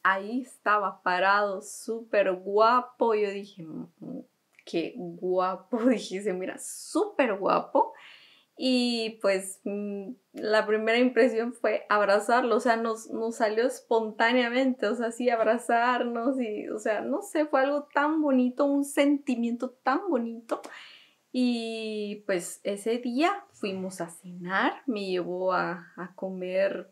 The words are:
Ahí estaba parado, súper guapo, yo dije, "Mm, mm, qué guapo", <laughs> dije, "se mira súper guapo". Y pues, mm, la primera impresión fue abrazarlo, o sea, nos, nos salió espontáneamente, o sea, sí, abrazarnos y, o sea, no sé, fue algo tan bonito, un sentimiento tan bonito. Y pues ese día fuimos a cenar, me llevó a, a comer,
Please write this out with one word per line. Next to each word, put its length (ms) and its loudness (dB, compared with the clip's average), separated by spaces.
Ahí 400 0
estaba 600 0
parado, 600 2
súper 720 0
guapo, 800 2
yo 160 0
dije, 320 -12
"Mm, 240 -12
mm, 200 -12
qué 300 -4
guapo", 800 -2
<laughs> 200 4
dije, 240 -8
"se 120 -2
mira 240 -8
súper 800 -2
guapo". 560 0
Y 640 0
pues, 400 -2
mm, 480 -6
la 340 0
primera 320 2
impresión 560 2
fue 340 -2
abrazarlo, 680 4
o 40 2
sea, 160 2
nos, 340 -4
nos 260 -4
salió 280 2
espontáneamente, 1200 2
o 80 -2
sea, 160 -2
sí, 180 0
abrazarnos 1080 2
y, 280 -4
o 120 -6
sea, 200 -2
no 220 -4
sé, 240 0
fue 140 2
algo 340 0
tan 260 2
bonito, 440 2
un 200 2
sentimiento 840 0
tan 160 2
bonito. 500 -4
Y 960 -4
pues 380 -4
ese 340 -2
día 540 0
fuimos 480 -6
a 100 -8
cenar, 760 -4
me 200 -2
llevó 460 -2
a, 440 -2
a 200 -12
comer, 760 -2